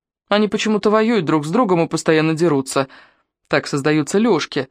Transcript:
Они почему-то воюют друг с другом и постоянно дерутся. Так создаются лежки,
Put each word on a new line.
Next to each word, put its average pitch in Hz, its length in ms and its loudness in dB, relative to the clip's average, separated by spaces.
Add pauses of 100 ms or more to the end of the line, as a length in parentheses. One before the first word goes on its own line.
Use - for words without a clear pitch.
(280)
Они 208 200 2
почему-то 214 420 0
воюют 220 340 2
друг 151 220 0
с 156 40 -8
другом 180 340 2
и 156 40 -2
постоянно 160 460 0
дерутся. 139 540 0 (580)
Так 147 220 -2
создаются 151 500 -2
лежки, 170 520 -2